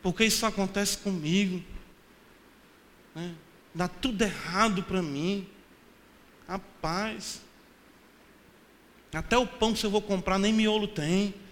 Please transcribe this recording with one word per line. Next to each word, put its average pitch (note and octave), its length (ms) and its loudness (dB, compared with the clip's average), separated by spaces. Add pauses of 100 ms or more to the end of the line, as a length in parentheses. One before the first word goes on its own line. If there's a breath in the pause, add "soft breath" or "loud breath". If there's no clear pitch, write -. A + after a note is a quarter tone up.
Por F3+ 140 0
que A3+ 100 4
isso A3 220 2
acontece G3+ 520 0
comigo? F3+ 640 0 (1500)
Né? E3+ 200 -8 (400)
Dá F3+ 140 -2
tudo A#3 340 -2
errado F#3+ 640 0
pra F#3 180 -2
mim. E3+ 440 -2 (1000)
Rapaz, F#3+ 960 -6 (1700)
até E3 240 0
o B3 100 4
pão A3 280 2
que - 100 -2
eu G#3 60 2
vou G3+ 120 2
comprar F#3+ 360 0
nem G#3 140 4
miolo G#3+ 340 4
tem. F#3+ 480 0 (180)